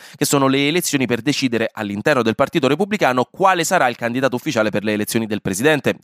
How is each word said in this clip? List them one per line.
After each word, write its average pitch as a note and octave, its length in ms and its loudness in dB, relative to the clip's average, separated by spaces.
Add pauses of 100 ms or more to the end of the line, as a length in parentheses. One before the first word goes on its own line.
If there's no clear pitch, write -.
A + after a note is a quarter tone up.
(140)
che - 100 -4
sono C#3 220 2
le C#3 220 2
elezioni D3 380 -2
per A2+ 140 -2
decidere A#2 520 -2
all'interno G#2+ 500 -2
del A2 140 0
Partito C3+ 320 0
Repubblicano D3 560 0
quale F3+ 400 0
sarà D#3 240 2
il A#2+ 80 -4
candidato B2 400 -2
ufficiale A2+ 340 0
per G2+ 140 -2
le G#2+ 80 0
elezioni G#2+ 340 -2
del G#2+ 140 -4
presidente, A#2+ 640 0